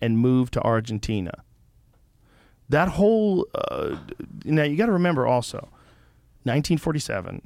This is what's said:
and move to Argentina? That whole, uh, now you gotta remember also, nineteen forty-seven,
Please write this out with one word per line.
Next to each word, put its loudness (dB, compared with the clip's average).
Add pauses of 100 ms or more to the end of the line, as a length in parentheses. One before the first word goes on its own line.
and 2
move 4
to -2
Argentina? -2 (1300)
That 2
whole, 2
uh, -4 (480)
now 2
you -2
gotta 2
remember 2
also, -2 (760)
nineteen 0
forty-seven, -6